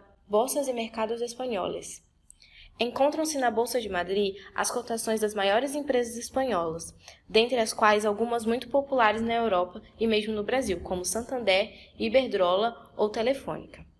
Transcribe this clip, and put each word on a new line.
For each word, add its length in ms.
Bolsas 400
e 40
Mercados 480
Espanhóis. 840
Encontram-se 580
na 140
Bolsa 300
de 80
Madrid 480
as 160
cotações 480
das 140
maiores 420
empresas 400
espanholas, 800
dentre 300
as 160
quais 320
algumas 400
muito 240
populares 520
na 120
Europa 480
e 80
mesmo 260
no 100
Brasil, 360
como 240
Santander, 680
Iberdrola 960
ou 140
Telefônica. 720